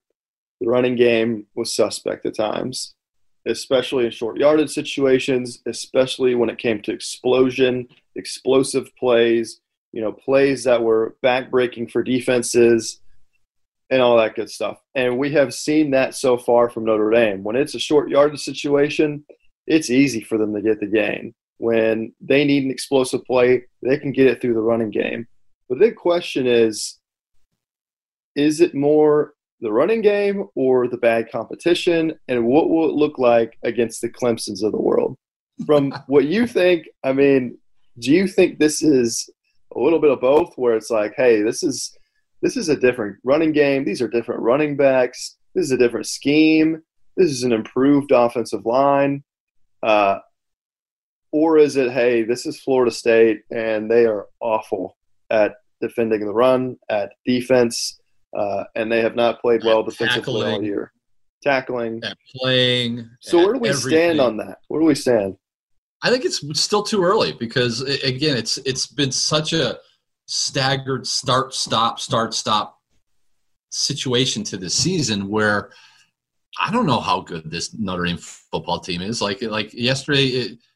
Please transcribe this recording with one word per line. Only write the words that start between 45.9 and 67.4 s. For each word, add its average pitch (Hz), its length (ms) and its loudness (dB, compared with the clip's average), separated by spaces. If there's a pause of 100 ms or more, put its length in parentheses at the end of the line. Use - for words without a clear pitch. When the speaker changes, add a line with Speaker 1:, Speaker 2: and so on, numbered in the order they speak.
Speaker 1:
scheme. 156 760 2 (340)
This 127 140 2
is 127 140 -6
an 123 80 0
improved 135 580 0
offensive 120 560 0
line." 139 560 2 (600)
Uh, 104 360 2 (1120)
or 156 280 2
is 143 180 4
it, 131 160 0
"Hey, 123 300 2
this 117 240 -4
is 151 140 -10
Florida 127 300 2
State, 113 600 2
and 110 400 -4
they 117 160 6
are 104 200 -2 (140)
awful 110 560 -4 (340)
at 104 220 2 (280)
defending 113 400 -2
the 104 120 -6
run, 127 440 2 (140)
at 104 220 -4 (120)
defense, 123 720 0 (380)
uh, 101 280 -4 (100)
and 113 180 -4
they 117 80 2
have 113 160 0
not 117 240 0
played 117 240 0
well 110 160 4
Speaker 2:
At 107 60 -4
Speaker 1:
defensively 117 560 -4
all 113 80 -2
Speaker 2:
tackling. 104 140 -4
Speaker 1:
year." 104 280 -6 (500)
Tackling. 123 600 -2
Speaker 2:
At 101 140 -10 (180)
playing, 123 720 -2 (120)
Speaker 1:
So 170 200 2
Speaker 2:
at 175 60 6
Speaker 1:
where 214 80 2
do 269 60 -4
we 220 120 0
stand 135 220 -2
Speaker 2:
everything. 165 260 2
Speaker 1:
on 117 160 2
that? 98 220 -10 (100)
Where 151 120 -4
do 160 60 2
we 151 80 4
stand? 107 420 0 (680)
Speaker 2:
I 175 60 0
think 254 140 0
it's 359 180 -6 (180)
still 208 220 0
too 208 200 -2
early 170 300 0
because, 120 500 -4